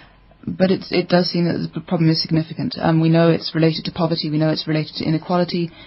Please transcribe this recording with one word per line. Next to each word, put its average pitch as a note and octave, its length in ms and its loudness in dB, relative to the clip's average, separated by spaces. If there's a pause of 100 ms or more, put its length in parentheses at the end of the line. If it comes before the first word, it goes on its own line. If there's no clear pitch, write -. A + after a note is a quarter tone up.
(460)
But F#3 240 0
it's, - 220 -2
it E3+ 160 0
does F3+ 200 2
seem F3 160 0
that E3 300 -2
the E3 60 -8
problem E3 280 0
is D#3+ 140 2
significant. D#3+ 580 -4
Um, E3 200 2
we E3 100 4
know E3 180 6
it's - 260 0
related D#3+ 320 0
to - 60 -6
poverty, E3 380 -2
we D3+ 80 0
know D#3 100 2
it's D3+ 200 -2
related D#3 260 -2
to - 100 -6
inequality, F3 640 0 (160)